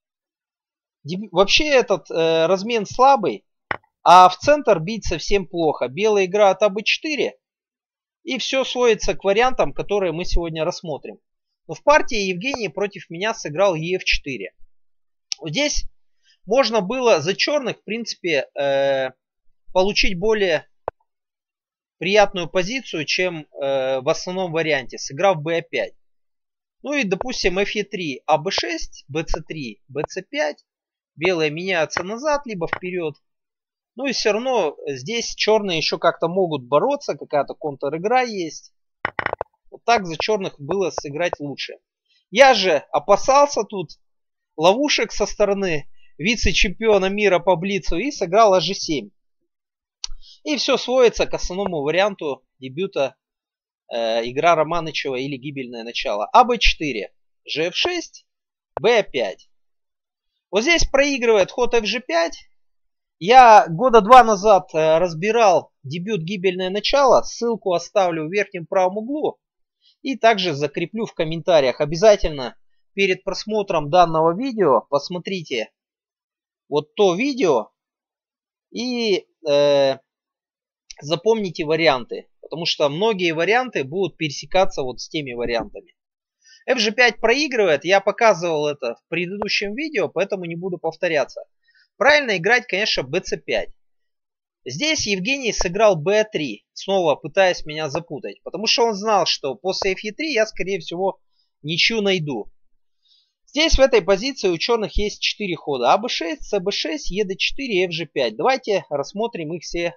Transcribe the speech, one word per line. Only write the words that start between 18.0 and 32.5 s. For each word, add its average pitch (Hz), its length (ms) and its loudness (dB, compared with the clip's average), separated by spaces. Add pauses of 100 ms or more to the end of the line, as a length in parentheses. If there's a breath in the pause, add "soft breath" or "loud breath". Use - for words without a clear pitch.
э, 139 560 0 (640)
получить 190 460 2
более 196 480 0 (1300)
приятную 196 500 2
позицию, 185 580 -4
чем, 175 420 -4 (120)
э, 135 420 -2
в 131 60 -4
основном 180 440 -4
варианте, 147 480 -2
сыграв 170 420 0
Б 165 220 -4
пять. 113 320 -6 (880)
Ну 269 100 -6
и, 277 100 0
допустим, 190 540 -4
Ф 202 140 -2
Е 208 120 -4
три, 165 440 -8
А 151 100 4
Б 160 140 -4
шесть, - 560 -6
Б 151 160 -6
Ц - 180 -4
три, 139 460 -12
Б 135 160 -8
Ц - 180 -10
пять. 294 420 -6 (520)
Белые 160 340 0
меняются 175 540 -4
назад, 277 420 -4
либо 180 220 -8